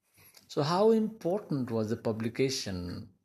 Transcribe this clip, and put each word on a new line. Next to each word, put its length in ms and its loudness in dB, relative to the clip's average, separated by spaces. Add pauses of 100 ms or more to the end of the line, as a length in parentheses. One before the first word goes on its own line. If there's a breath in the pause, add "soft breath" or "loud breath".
(480 soft breath)
So 140 -2
how 280 4
important 800 0
was 180 0
the 80 0
publication 1120 -4 (160)